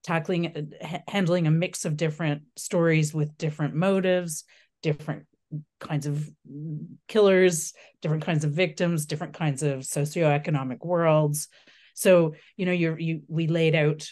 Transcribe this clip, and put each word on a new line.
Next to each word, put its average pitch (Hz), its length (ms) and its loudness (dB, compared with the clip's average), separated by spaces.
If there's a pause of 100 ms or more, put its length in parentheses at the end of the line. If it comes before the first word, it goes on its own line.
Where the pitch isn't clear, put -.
tackling, 170 440 -2
uh, 151 380 -10
ha-, 165 220 -10
handling 175 400 2
a 151 40 4
mix 170 320 0
of 151 140 -4
different 151 460 -2 (120)
stories 160 560 2
with 151 280 -4
different 151 340 -4
motives, 185 720 0 (380)
different 151 420 -4 (540)
kinds 143 260 -6
of 147 240 -6 (760)
killers, 185 680 4 (300)
different 156 200 -2
kinds 156 220 0
of 147 60 0
victims, 170 560 0
different 156 260 -8
kinds 147 300 -2
of 139 160 -2
socioeconomic 143 1040 -2
worlds. 156 640 2 (460)
So, 170 400 6 (200)
you 185 120 -2
know, 180 40 0
you're, 165 280 0
you, 165 280 -4
we 165 200 -2
laid 160 260 2
out 151 380 2